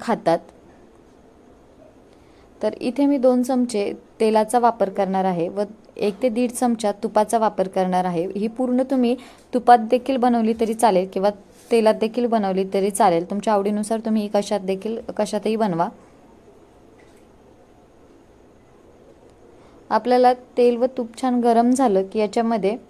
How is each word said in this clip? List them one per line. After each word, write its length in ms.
खातात. 380
तर 180
इथे 260
मी 120
दोन 240
चमचे 500
तेलाचा 380
वापर 300
करणार 360
आहे 240
व 120
एक 260
ते 60
दीड 220
चमचा 420
तुपाचा 460
वापर 300
करणार 360
आहे. 320
ही 120
पूर्ण 420
तुम्ही 260
तुपात 240
देखील 380
बनवली 440
तरी 140
चालेल 380
किंवा 180
तेलात 240
देखील 320
बनवली 380
तरी 160
चालेल, 400
तुमच्या 220
आवडीनुसार 480
तुम्ही 340
कशात 260
देखील, 380
कशातही 400
बनवा. 320
आपल्याला 420
तेल 440
व 100
तूप 340
छान 200
गरम 300
झालं 320
की 160
याच्यामध्ये 580